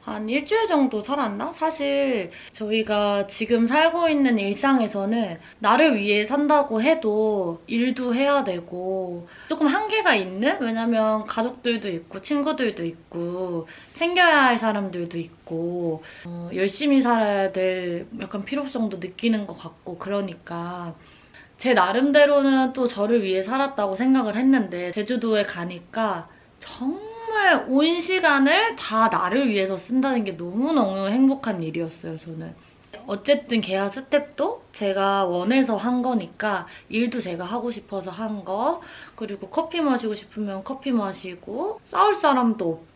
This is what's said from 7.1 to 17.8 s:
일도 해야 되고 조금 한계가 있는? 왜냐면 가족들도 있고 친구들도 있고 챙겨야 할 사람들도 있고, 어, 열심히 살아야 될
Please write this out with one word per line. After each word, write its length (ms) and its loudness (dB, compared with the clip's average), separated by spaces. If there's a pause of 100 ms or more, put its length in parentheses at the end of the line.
일도 480 0
해야 300 2
되고 840 -6 (200)
조금 180 0
한계가 480 2
있는? 480 0
왜냐면 640 0
가족들도 640 -4
있고 320 -8
친구들도 640 -2
있고 840 -6 (280)
챙겨야 500 4
할 140 4
사람들도 580 -4
있고, 840 -6 (240)
어, 260 -10
열심히 480 2
살아야 500 2
될 540 -2 (160)